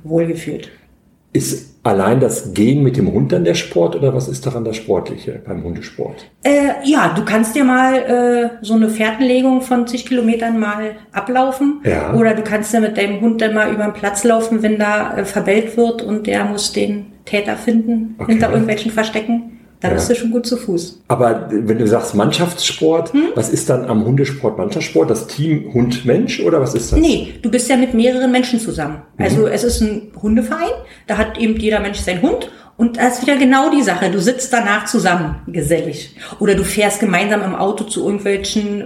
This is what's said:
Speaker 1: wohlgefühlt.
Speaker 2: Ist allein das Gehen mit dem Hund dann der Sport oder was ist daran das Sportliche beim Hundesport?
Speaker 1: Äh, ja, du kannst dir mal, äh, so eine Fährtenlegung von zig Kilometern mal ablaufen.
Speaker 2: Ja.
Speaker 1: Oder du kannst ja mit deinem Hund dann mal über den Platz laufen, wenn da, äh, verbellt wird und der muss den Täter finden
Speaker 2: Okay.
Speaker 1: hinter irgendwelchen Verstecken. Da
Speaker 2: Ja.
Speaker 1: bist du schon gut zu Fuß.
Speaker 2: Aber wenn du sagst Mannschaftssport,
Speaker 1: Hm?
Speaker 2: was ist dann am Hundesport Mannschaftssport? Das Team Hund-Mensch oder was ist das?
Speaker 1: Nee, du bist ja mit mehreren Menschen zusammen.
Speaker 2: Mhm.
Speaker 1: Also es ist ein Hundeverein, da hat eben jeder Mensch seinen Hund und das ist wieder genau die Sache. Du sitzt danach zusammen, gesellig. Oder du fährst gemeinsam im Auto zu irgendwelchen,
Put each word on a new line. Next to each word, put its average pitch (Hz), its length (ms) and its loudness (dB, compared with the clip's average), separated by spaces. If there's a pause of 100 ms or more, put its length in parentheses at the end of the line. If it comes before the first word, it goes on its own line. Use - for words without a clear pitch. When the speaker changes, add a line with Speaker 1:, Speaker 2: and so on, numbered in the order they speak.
Speaker 1:
wohlgefühlt. 165 680 -2 (640)
Speaker 2:
Ist - 500 -4
allein 104 360 2
das 107 340 -2
Gehen 131 300 4
mit 127 140 2
dem 87 160 2
Hund 135 180 0
dann 180 140 2
der 170 80 2
Sport 170 420 -2
oder 135 200 0
was 131 120 -4
ist - 180 -8
daran 120 200 -4
das 110 120 -6
Sportliche - 680 -6
beim - 180 -8
Hundesport? - 640 -10 (180)
Speaker 1:
Äh, 285 260 2 (140)
ja, 247 320 2
du 214 80 0
kannst 220 320 0
dir 285 80 2
mal, 254 320 4 (680)
äh, - 40 -14
so 220 80 -2
eine 220 160 4
Fährtenlegung 254 720 2
von 240 260 0
zig 240 180 -6
Kilometern 233 540 0
mal 214 360 -4 (160)
ablaufen. 262 720 0
Speaker 2:
Ja. 80 300 0
Speaker 1:
Oder 226 200 4
du 214 80 -2
kannst 214 320 -2
ja 233 60 4
mit 214 180 0
deinem 202 240 -2
Hund 226 200 2
dann 214 120 0
mal 214 180 0
über 214 120 -2
den 208 100 -2
Platz 202 300 -4
laufen, 226 400 2
wenn 214 160 2
da, 208 380 -2
äh, 196 80 -2
verbellt 208 520 0
wird 233 240 2
und 214 260 -4
der 202 180 0
muss 208 280 -4
den 202 340 -4 (180)
Täter 214 300 -2
finden 226 600 0
Speaker 2:
Okay. 220 160 -2
Speaker 1:
hinter 220 160 4
irgendwelchen 220 420 0
Verstecken. 220 600 -2 (260)
Da 185 100 -2
Speaker 2:
Ja. - 40 0
Speaker 1:
bist - 160 0
du 240 60 2
schon 233 160 -2
gut 233 160 0
zu 240 100 -2
Fuß. - 500 -6
Speaker 2:
Aber 117 440 0
wenn 107 260 0
du 120 80 2
sagst 110 300 2
Mannschaftssport, 165 960 0
Speaker 1:
Hm? 294 120 4 (100)
Speaker 2:
was 110 140 0
ist - 200 0
dann 123 160 2
am 110 200 2
Hundesport 131 520 0
Mannschaftssport? 160 500 0
Das - 200 -2
Team 147 440 -2
Hund-Mensch 123 680 0
oder 165 200 2
was 127 140 0
ist - 180 -4
das? - 80 4
Speaker 1:
Nee, 302 440 2
du 220 80 -2
bist 240 180 0
ja 269 80 4
mit 254 160 2
mehreren 254 380 4
Menschen 247 280 2
zusammen. 156 440 -6 (140)
Speaker 2:
Mhm. - 60 0
Speaker 1:
Also 220 220 2
es 208 180 0
ist 240 180 0
ein 214 380 -2
Hundeverein, 247 520 0 (340)
da 208 140 -4
hat 214 180 -2
eben 220 200 0
jeder 214 220 0
Mensch 196 200 -6
seinen 180 240 -4
Hund 403 260 0 (280)
und 233 200 0
das 247 220 2
ist - 80 -6
wieder 285 100 4
genau 269 320 4
die 285 140 4
Sache. 185 260 0
Du 196 100 0
sitzt 240 320 0
danach 208 340 0
zusammen, 175 500 0 (100)
gesellig. - 720 -4 (240)
Oder 196 160 4
du - 80 0
fährst 208 360 0
gemeinsam 202 440 0
im 185 100 -4
Auto 202 300 -2
zu - 200 -6
irgendwelchen, 202 840 -2